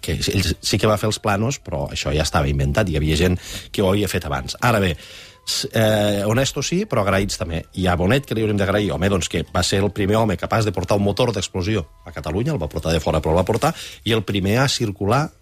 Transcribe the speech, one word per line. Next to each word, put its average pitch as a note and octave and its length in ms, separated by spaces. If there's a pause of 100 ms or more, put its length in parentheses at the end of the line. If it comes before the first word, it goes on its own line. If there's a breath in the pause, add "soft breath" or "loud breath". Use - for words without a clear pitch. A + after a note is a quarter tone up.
que F2 120
ell - 300 (180)
sí - 160
que A2 100
va G#2+ 100
fer A2 120
els - 100
planos, G#2+ 440
però C#2+ 260
això C#2+ 240
ja D2+ 100
estava D2 240
inventat, C#2+ 420
hi D2+ 80
havia D2+ 200
gent F2+ 220 (320 loud breath)
que G#2+ 100
ho F#2+ 80
havia G2+ 180
fet - 180
abans. C2 360
Ara A#2 180
bé, F2+ 160 (520 loud breath)
s-, - 260
eh, G#2 520
honestos B2+ 420
sí, F#3 180
però A#2 200
agraïts G2 340
també. E2 240 (100)
I F#2 140
a F2 80
Bonet, G#2 320
què A2+ 80
li A2+ 100
hauríem G#2 140
d'agrair? G2 340
Home, E2 160
doncs F#2 200
que D#2+ 240
va F2+ 100
ser G2 200
el G2+ 80
primer G#2 260
home G#2+ 200
capaç G#2 280
de G#2 100
portar F2+ 220
un G2+ 100
motor A2+ 260
d'explosió F#2+ 540 (180)
a E2+ 60
Catalunya, F2+ 420
el G2+ 80
va D2 80
portar E2 240
de E2 60
fora, D#2+ 220
però D#2+ 120
el F2+ 80
va F#2 40
portar, - 280 (300 loud breath)
i A2+ 100
el A2 100
primer G2+ 360
a C#3 100
circular A2+ 580 (140)